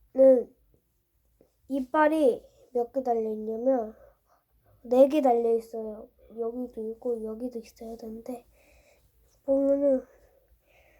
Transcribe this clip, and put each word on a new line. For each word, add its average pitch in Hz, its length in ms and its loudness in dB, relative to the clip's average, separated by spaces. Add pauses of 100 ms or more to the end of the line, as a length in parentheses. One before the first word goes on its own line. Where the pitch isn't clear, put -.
(1700)
이빨이 294 760 0 (300)
몇 240 180 -4
개 269 100 -6
달려 226 300 -2
있냐면 220 640 -4 (880)
네 254 260 6
개 302 120 0
달려 233 360 2
있어요. 226 520 -10 (300)
여기도 233 540 -8
있고 226 320 -8
여기도 226 340 -10
있어야 226 380 -18
되는데 233 500 -16 (960)
보면은 277 640 2 (920)